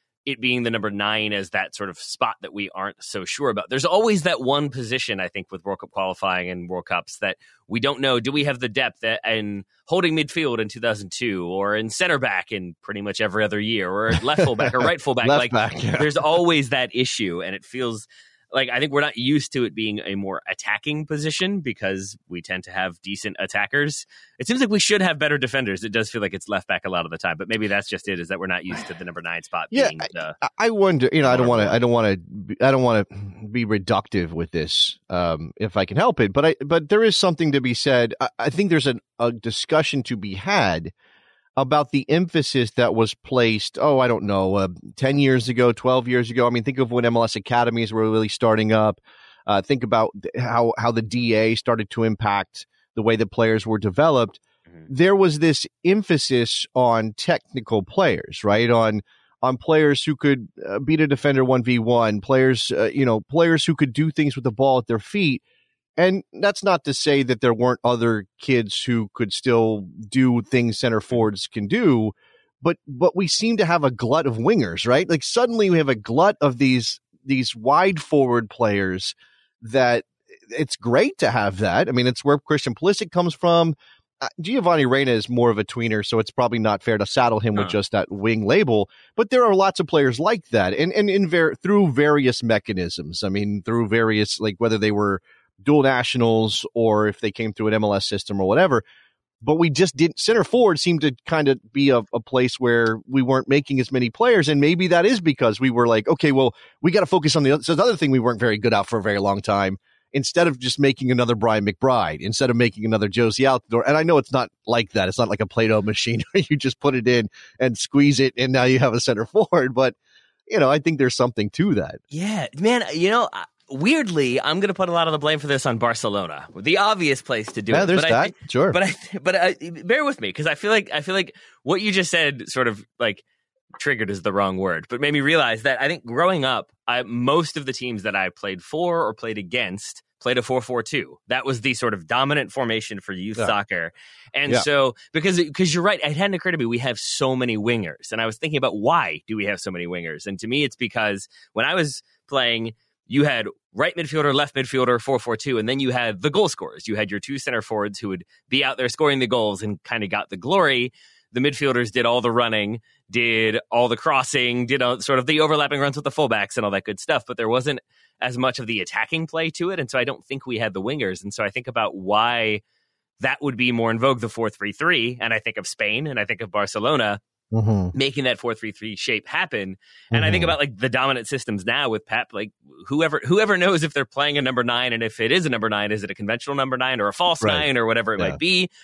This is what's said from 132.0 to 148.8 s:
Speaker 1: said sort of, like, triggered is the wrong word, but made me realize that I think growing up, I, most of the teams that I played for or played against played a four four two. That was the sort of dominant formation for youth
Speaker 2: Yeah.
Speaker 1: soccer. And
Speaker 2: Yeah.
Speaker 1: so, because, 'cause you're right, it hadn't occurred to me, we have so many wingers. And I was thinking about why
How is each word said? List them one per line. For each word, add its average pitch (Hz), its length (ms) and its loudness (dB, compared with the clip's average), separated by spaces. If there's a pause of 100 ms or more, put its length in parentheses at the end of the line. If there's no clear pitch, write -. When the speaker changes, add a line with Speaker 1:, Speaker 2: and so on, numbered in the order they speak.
Speaker 1:
said 143 360 0
sort 127 200 0
of, 107 160 -8 (160)
like, 107 240 -2 (560)
triggered 110 300 -2
is 95 120 -8
the 98 100 -2
wrong 95 260 0
word, 87 300 -4
but 120 120 -6
made 147 120 0
me 147 100 0
realize 135 420 0
that 131 180 0
I 139 60 0
think 165 180 -6
growing 151 380 0
up, 123 260 -2 (160)
I, 123 160 -2
most 127 540 -2
of 143 100 -8
the 131 60 -8
teams 117 320 -8
that 104 100 -4
I 95 140 0
played 95 340 -10
for 165 420 -2
or 107 100 -2
played 113 240 -8
against 101 640 -8 (180)
played 123 180 0
a 120 40 -2
four 127 200 -2
four 120 200 -4
two. - 440 -8
That 123 180 -4
was 131 160 -4
the 127 140 -2
sort 113 180 -2
of 87 140 -8
dominant 135 460 -2
formation 113 480 -6
for - 120 -14
youth 98 240 -8
Speaker 2:
Yeah. 110 100 -2
Speaker 1:
soccer. 98 460 -4 (400)
And 139 200 -2
Speaker 2:
Yeah. 120 80 2
Speaker 1:
so, 139 340 2 (180)
because, 175 260 0 (140)
'cause 165 220 0
you're 170 80 0
right, 202 200 0
it 147 140 -4
hadn't 196 180 0
occurred 180 180 -4
to 165 60 -4
me, 131 80 -2
we 117 120 -2
have 123 200 -4
so - 380 -2
many 120 220 -2
wingers. 104 540 -4
And 110 100 -4
I 113 40 0
was 110 120 -6
thinking 151 180 -4
about 127 220 -2
why 107 480 0